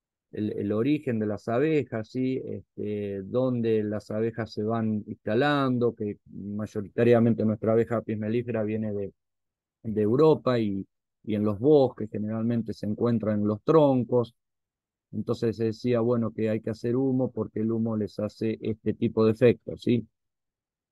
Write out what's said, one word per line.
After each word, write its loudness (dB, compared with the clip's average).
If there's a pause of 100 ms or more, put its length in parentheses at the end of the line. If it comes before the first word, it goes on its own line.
(360)
el, -4
el -2
origen 0
de -2
las -6
abejas, -2
¿sí? -2
Este, -8
dónde 0
las -4
abejas -4
se -6
van -2
instalando, 0
que -6 (140)
mayoritariamente 2
nuestra 0
abeja 2
apis -4
mellifera -2
viene -4
de, -6 (720)
de -2
Europa 4
y, -2 (380)
y -2
en 0
los 0
bosques 4
generalmente -4
se -10
encuentran 0
en 0
los -2
troncos. 2 (760)
Entonces -2
se -2
decía, 0
bueno, 0
que -2
hay 0
que -6
hacer -4
humo 0
porque -6
el 0
humo -2
les -4
hace -4
este -4
tipo 0
de 6
efecto, 2
¿sí? 0 (880)